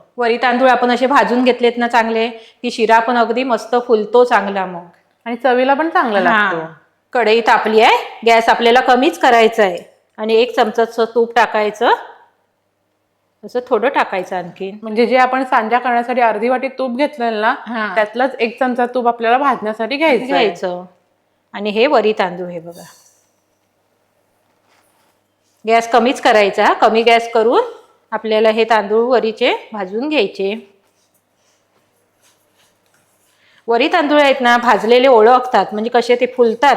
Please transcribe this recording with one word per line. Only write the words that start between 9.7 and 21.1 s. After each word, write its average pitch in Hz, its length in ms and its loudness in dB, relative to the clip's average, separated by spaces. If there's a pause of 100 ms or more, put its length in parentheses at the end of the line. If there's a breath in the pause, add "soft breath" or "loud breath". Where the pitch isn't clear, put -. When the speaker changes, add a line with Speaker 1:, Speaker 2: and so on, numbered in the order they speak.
Speaker 1:
आणि 220 160 -2
एक 233 220 0
चमचाचं 226 480 -2
तूप 233 300 -2
टाकायचं, 214 560 0 (1500)
असं 247 240 -8
थोडं 233 200 0
टाकायचं 202 480 -4
आणखीन. 190 460 -12
Speaker 2:
म्हणजे 220 240 0
जे 233 100 0
आपण 262 280 0
सांजा 240 340 0
करण्यासाठी 240 420 -2
अर्धी 220 280 0
वाटी 254 200 -2
तूप 247 280 -8
घेतलेलं 240 440 -4
ना, 233 140 0 (120)
Speaker 1:
हां. 214 280 -8
Speaker 2:
त्यातलंच 233 460 -2
एक 214 200 -4
चमचा 247 260 -2
तूप 247 220 -4
आपल्याला 233 300 0
भाजण्यासाठी 226 580 -4
घ्यायचं 285 260 0
आहे. 254 40 -10
Speaker 1:
घ्यायचं. 196 580 -4 (680)